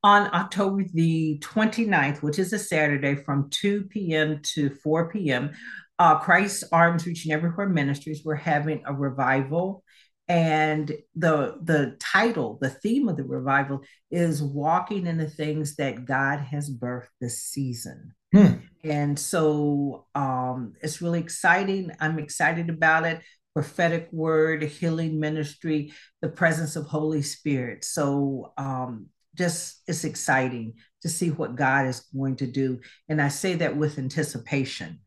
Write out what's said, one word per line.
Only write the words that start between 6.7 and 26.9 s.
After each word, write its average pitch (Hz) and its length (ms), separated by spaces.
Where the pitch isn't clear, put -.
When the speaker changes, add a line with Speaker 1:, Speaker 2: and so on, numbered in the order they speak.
Speaker 1:
Arms 170 340
Reaching 160 260
Everywhere 170 360
Ministries, 147 560
we're 156 120
having 151 500
a 139 60
revival. 139 880
And 156 640
the, 156 460
the 151 360
title, 180 640
the 135 100
theme 233 380
of 156 80
the 135 80
revival 135 580
is 165 320
Walking 165 640
in 165 120
the 156 100
Things 151 480
That 131 280
God 139 360
Has 143 300
Birthed 123 380
This 120 220
Season. - 720
Speaker 2:
Hmm. 202 220
Speaker 1:
And 147 340
so, 147 960
um, 127 680
it's 156 220
really 170 180
exciting. 185 800
I'm 160 200
excited 165 500
about 160 360
it. 165 160
Prophetic 165 580
word, 160 500
healing 160 560
ministry, 151 760
the 160 60
presence 160 480
of 143 100
Holy 156 360